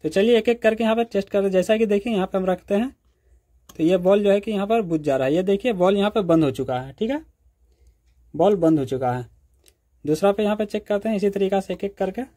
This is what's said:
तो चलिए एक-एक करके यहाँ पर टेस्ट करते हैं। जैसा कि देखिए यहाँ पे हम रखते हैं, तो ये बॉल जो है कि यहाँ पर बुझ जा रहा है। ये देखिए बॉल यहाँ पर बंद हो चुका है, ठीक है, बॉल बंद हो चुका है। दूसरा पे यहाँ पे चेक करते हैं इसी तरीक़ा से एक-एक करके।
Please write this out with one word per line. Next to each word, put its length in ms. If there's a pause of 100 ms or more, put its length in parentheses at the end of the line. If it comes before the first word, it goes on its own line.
तो 40
चलिए 300
एक-एक 240
करके 220
यहाँ 120
पर 80
टेस्ट 240
करते 160
हैं। 80
जैसा 240
कि 100
देखिए 260
यहाँ 140
पे 120
हम 80
रखते 280
हैं, 160 (840)
तो 60
ये 160
बॉल 260
जो 60
है 100
कि 100
यहाँ 160
पर 160
बुझ 180
जा 160
रहा 100
है। 80
ये 100
देखिए 300
बॉल 220
यहाँ 140
पर 140
बंद 200
हो 80
चुका 280
है, 120
ठीक 180
है, 120 (1120)
बॉल 220
बंद 220
हो 80
चुका 260
है। 140 (760)
दूसरा 280
पे 100
यहाँ 140
पे 100
चेक 200
करते 220
हैं 80
इसी 140
तरीक़ा 300
से 140
एक-एक 240
करके। 240 (140)